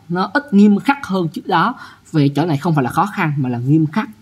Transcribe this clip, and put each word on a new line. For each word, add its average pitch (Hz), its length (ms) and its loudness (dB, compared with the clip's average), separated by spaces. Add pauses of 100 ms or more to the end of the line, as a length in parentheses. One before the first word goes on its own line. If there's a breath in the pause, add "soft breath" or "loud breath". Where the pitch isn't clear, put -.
nó 185 260 -4
ít - 200 -2
nghiêm 202 240 6
khắc 277 280 -2
hơn 190 220 -2
trước - 180 -10
đó. 196 280 0 (380 loud breath)
Về 143 160 4
chỗ 143 180 -2
này 156 100 -2
không 165 180 -2
phải 139 100 2
là 120 60 -4
khó 175 160 0
khăn 185 300 -4
mà 131 120 -2
là 123 100 -4
nghiêm 147 280 2
khắc. 214 220 -4 (140)